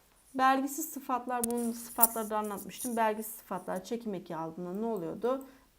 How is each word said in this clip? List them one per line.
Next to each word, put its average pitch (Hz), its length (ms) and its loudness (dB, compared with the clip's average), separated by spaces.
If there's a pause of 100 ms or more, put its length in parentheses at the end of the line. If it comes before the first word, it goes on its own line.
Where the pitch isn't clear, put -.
(340)
Belgisiz 269 560 4
sıfatlar, 247 540 -2
bunu 240 280 2
sıfatlarda 226 640 2
anlatmıştım. 208 580 -4
Belgisiz 220 380 2
sıfatlar 185 500 -4
çekim 233 300 -4
eki 175 220 -6
aldığında 165 360 -4
ne 214 140 -2
oluyordu? 226 580 0 (340)